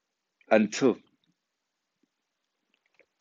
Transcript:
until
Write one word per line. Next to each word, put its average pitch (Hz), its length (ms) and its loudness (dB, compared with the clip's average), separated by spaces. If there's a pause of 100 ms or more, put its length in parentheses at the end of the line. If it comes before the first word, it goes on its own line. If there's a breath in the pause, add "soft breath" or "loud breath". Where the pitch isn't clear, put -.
(500)
until 110 480 0 (2250)